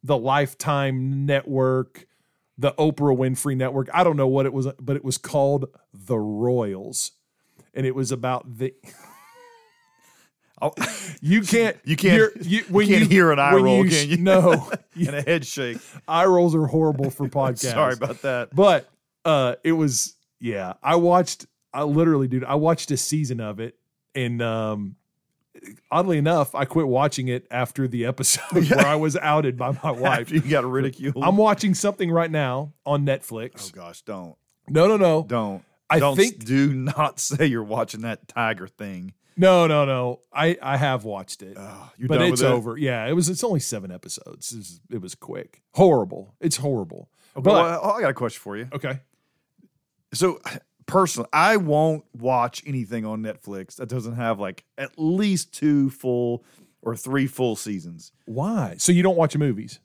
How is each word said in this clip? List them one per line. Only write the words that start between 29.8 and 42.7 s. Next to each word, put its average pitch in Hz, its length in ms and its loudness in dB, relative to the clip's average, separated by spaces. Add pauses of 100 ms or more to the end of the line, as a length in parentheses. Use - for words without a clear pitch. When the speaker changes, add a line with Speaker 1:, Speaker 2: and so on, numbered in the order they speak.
Speaker 1:
my 156 60 -2
Speaker 2:
<laughs> - 0 -
Speaker 1:
wife. 123 320 0
Speaker 2:
After 156 140 -4
you 160 40 4
got 139 240 0
ridiculed. 131 580 -4
Speaker 1:
I'm 185 140 2
watching 214 380 2
something 202 360 -2
right 170 200 0
now 147 420 -4 (140)
on 143 180 0
Netflix. 123 680 -6
Speaker 2:
Oh, - 40 -20
gosh, 85 240 -18
don't. 92 340 -14 (320)
Speaker 1:
No, 156 200 6
no, 220 80 4
no. 165 280 2
Speaker 2:
Don't. 107 380 -6 (280)
Speaker 1:
I 160 80 4
Speaker 2:
Don't 143 180 2
Speaker 1:
think 220 220 2
Speaker 2:
s-, 110 80 -14
do 135 260 2
not 139 480 -4
<laughs> - 0 -
say 147 240 -2
you're 117 180 0
watching 110 400 -6
that 113 240 -10
tiger 110 420 -4
thing. 95 440 -14 (260)
Speaker 1:
No, 180 280 6
no, 147 180 2
no. 123 360 -4 (120)
I, 165 300 0
I 135 160 -2
have 131 260 -2
watched 101 380 -12
it. 95 180 -18
Speaker 2:
Oh, 92 380 -20
you're 123 100 -8
Speaker 1:
But 127 120 2
Speaker 2:
done 180 120 4
Speaker 1:
it's - 80 0
Speaker 2:
with 131 100 4
it? 127 40 4
Speaker 1:
over. 120 240 -6